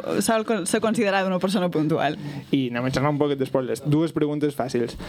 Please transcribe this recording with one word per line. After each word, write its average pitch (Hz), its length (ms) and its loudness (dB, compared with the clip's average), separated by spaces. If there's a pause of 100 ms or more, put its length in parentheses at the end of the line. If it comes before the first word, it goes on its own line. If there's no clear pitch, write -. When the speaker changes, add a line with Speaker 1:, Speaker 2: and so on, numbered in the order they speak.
(160)
Speaker 1:
ser, 214 80 0
sol 220 220 0
con-, 220 200 -2
ser 220 160 0
considerada 202 460 2
una 185 100 0
persona 185 320 0
puntual. 156 480 0 (340)
Speaker 2:
I 131 200 2
anem 120 140 -2
a 131 40 0
xerrar 135 220 2
un 143 80 0
poquet 143 180 2
d'Esporles. 131 480 -2
Dues 151 280 4
preguntes 147 420 0
fàcils. 120 400 -2 (140)